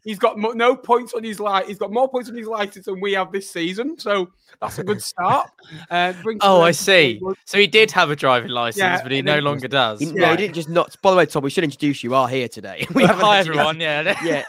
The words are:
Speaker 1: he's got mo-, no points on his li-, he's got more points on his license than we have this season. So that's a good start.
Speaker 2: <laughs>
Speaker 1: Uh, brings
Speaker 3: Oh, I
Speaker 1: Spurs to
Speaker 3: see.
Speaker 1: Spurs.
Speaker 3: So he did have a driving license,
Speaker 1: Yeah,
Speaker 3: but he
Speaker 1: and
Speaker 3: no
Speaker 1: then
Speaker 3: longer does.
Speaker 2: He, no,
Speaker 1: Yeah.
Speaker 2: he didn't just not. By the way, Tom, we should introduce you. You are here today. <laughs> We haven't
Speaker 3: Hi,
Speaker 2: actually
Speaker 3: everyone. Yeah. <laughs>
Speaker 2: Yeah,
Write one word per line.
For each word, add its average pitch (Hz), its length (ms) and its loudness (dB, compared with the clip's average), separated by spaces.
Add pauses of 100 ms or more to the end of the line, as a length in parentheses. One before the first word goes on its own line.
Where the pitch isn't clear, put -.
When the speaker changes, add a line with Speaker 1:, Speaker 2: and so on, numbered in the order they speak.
Speaker 1:
he's 214 140 -10
got 226 220 0
mo-, 220 140 -2
no 240 220 2
points 240 380 -2
on 226 100 -8
his 220 160 -8
li-, 196 280 0
he's 202 100 -10
got 202 160 -6
more 254 160 2
points 254 200 -6
on 226 60 -14
his 226 120 -10
license 208 380 -6
than 190 140 -8
we 196 140 -4
have 185 180 -2
this 190 200 -8
season. 190 480 -6
So 196 320 -2 (280)
that's - 200 -10
a 214 40 -8
good 202 180 -4
start. 214 540 -2
Speaker 2:
<laughs> - 40 -20 (300)
Speaker 1:
Uh, 175 240 0 (100)
brings 220 200 -6
Speaker 3:
Oh, 190 180 8
I 170 100 6
Speaker 1:
Spurs 170 60 0
to - 60 -6
Speaker 3:
see. 160 340 4
Speaker 1:
Spurs. 185 180 -6 (100)
Speaker 3:
So - 120 -2
he 202 100 4
did 220 240 4
have 175 180 2
a 147 60 -2
driving 123 360 0
license, 120 280 -4
Speaker 1:
Yeah, 180 240 0
Speaker 3:
but 127 80 -6
he 135 80 0
Speaker 1:
and 135 60 -4
Speaker 3:
no 147 100 2
Speaker 1:
then 147 80 0
Speaker 3:
longer 143 240 -4
does. 113 320 0
Speaker 2:
He, 147 80 -2
no, 160 140 -8
Speaker 1:
Yeah. 165 100 6
Speaker 2:
he 165 60 2
didn't 185 180 -4
just 156 140 -8
not. 165 320 0
By 196 100 4
the 185 60 4
way, 170 80 6
Tom, 151 180 -4
we 139 60 -2
should 143 140 -2
introduce 143 400 -4
you. 117 80 -6
You 127 40 0
are 131 120 2
here 127 200 -2
today. 98 420 -12
<laughs> 175 40 -10
We 247 100 4
haven't 214 200 4
Speaker 3:
Hi, 208 160 6
Speaker 2:
actually 160 200 0
Speaker 3:
everyone. 156 200 0
Yeah. 160 400 -2
<laughs> - 60 -10
Speaker 2:
Yeah, 147 240 -2